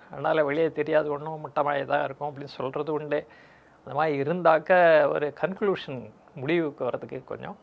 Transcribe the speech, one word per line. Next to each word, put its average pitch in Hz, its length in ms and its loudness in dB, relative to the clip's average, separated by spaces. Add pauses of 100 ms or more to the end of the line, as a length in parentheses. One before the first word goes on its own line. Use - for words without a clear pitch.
(100)
அதனால 151 340 0
வெளியே 147 280 0
தெரியாது, 151 380 0
ஒண்ணும் 151 340 -8
முட்டமாய் 143 400 -2
தான் 143 200 0
இருக்கும் 139 240 -8
அப்படின்னு 139 300 -12
சொல்றது 139 340 -4
உண்டு. 147 280 -2 (640)
அந்த 131 120 -10
மாதிரி 156 240 0
இருந்தாக்க 160 480 2 (380)
ஒரு 151 200 0 (120)
கன்க்ளூஷன், 156 720 -4 (220)
முடிவுக்கு 147 500 -2
வர்றதுக்கு 127 400 -6
கொஞ்சம் 123 380 -10